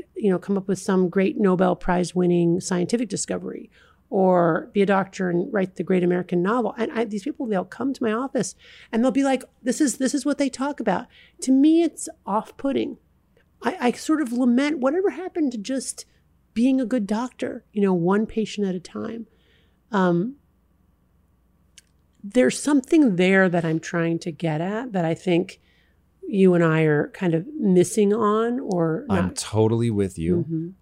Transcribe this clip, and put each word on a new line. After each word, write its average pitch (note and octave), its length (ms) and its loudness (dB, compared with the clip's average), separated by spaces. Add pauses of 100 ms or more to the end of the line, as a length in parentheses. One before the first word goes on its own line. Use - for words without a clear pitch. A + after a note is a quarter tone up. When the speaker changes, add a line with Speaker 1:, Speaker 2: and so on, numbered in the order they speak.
(160)
Speaker 1:
you A3 160 0
know, F3+ 80 0
come G3 180 -2
up F#3+ 100 -6
with F#3+ 120 -2
some F#3 300 2
great F#3+ 300 0
Nobel F#3 360 2
Prize F3+ 400 -2
winning F3 440 2
scientific F#3 500 -2
discovery, - 600 -8 (400)
or F3+ 640 2
be G3+ 80 2
a G3 60 4
doctor F#3+ 420 0
and F3 240 -2
write F#3+ 220 -2
the F#3 80 -4
great F3+ 200 2
American F3+ 380 0
novel. G#3 360 0
And A3+ 140 -4
I, A3+ 140 -2
these G#3 180 -6
people, C#4+ 240 -6
they'll F#3+ 180 -2
come C4 280 -6
to B3+ 100 -8
my A3+ 80 0
office B3+ 440 -4 (360)
and A3+ 120 0
they'll C4 80 4
be C4+ 120 2
like, C4 200 0 (200)
"This A#3+ 180 -2
is, C#4+ 160 0
this C4 160 -2
is C#4+ 100 -2
what C#4+ 140 -2
they C#4 120 0
talk C#4 300 -6
about." G#3 280 -2 (340)
To B3+ 100 0
me, D#4 300 6
it's - 260 -2 (180)
off-putting. A#3+ 720 -4 (640)
I, F#4 140 -2 (100)
I A#3+ 60 2
sort D#4 280 -2
of A#3+ 100 -6
lament B3+ 480 2
whatever E4 320 0
happened D#4 420 -4
to A#3+ 40 -8
just B3+ 480 -8 (480)
being C4 260 2
a C4 60 -2
good G#3+ 220 -2
doctor, B3 640 -6
you G3+ 80 -2
know, G3 140 4
one F#3+ 320 2
patient G#3 400 -4
at F#3 80 -4
a F#3 40 -8
time. A3 460 -12 (640)
Um, F#3 440 0 (1900)
there's B3 380 2
something C#4+ 540 4
there F#3+ 340 4
that E3+ 160 0
I'm D#3+ 140 -2
trying E3 400 -2
to E3+ 120 -8
get D#3 300 -4
at G#3+ 320 -6
that F#3 120 0
I E3 100 0
think F3+ 440 -2 (680)
you F#3+ 280 4
and F3 100 4
I D#3+ 200 4
are D3+ 260 2
kind F3+ 240 -2
of E3 120 0 (140)
missing G3 540 4
on, A3 480 0
or F3 480 -2
Speaker 2:
I'm C3 180 2
Speaker 1:
not. F2+ 80 -8
Speaker 2:
totally A2 540 0
with G2+ 280 -2
you. E2 200 0
Speaker 1:
Mm-hmm. E3 300 -4 (140)